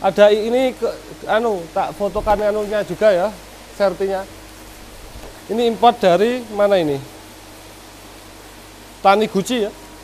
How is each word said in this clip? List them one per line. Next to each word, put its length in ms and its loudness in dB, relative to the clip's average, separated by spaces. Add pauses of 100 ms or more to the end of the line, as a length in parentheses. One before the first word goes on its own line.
Ada 320 6
i-, 180 0
ini 240 2
ke, 140 -4 (400)
anu, 320 0 (100)
tak 240 -4
fotokan 460 -2
anunya 420 -2
juga 300 2
ya, 160 0 (480)
sertinya. 480 -2 (1200)
Ini 220 -2
import 320 2
dari 400 4 (160)
mana 240 4
ini? 160 0 (2000)
Tani 300 4
Gucci 320 -2
ya. 100 -4 (320)